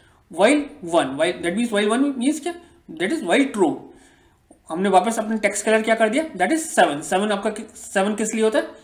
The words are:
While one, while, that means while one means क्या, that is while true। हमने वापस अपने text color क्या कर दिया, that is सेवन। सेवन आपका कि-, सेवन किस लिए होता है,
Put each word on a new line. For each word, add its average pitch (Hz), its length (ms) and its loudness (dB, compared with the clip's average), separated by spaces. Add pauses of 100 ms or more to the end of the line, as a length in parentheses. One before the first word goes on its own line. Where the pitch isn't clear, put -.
(340)
While 240 280 4 (340)
one, 139 240 4
while, 170 260 -2
that 175 120 -2
means 240 160 0
while 208 260 2
one 269 240 -2
means 285 160 0
क्या, 349 160 -8 (360)
that 170 220 -4
is 311 160 -4
while 269 240 2
true। 180 220 2 (920)
हमने 185 200 -2
वापस 214 300 2
अपने 220 180 -4
text 208 280 -2
color 220 160 4
क्या 226 140 2
कर 220 140 2
दिया, 269 140 0
that 190 260 -2
is 320 80 2
सेवन। 165 440 0
सेवन 202 300 -2
आपका 202 180 -2
कि-, - 260 -10
सेवन 202 400 -2
किस 208 180 -4
लिए 220 100 0
होता 220 160 2
है, - 100 -4 (140)